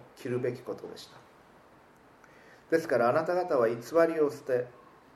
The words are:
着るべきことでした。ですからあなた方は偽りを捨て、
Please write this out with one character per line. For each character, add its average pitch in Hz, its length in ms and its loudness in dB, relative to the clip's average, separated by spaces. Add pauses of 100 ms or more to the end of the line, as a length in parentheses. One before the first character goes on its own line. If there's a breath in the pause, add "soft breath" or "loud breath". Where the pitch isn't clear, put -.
(160)
着 - 120 -12
る 123 100 -4
べ 127 140 -4
き 127 100 -12
こ 98 120 -10
と - 120 -14
で - 120 -16
し - 80 -18
た。 - 100 -20 (1500 loud breath)
で 165 100 4
す 160 60 -6
か 127 120 2
ら 117 100 4
あ 127 40 4
な 160 120 2
た 175 100 -2
方 165 240 0
は 113 100 4
偽 120 80 -2 (300)
り 160 140 0
を 143 100 2
捨 127 80 -10
て、 123 280 -2 (500)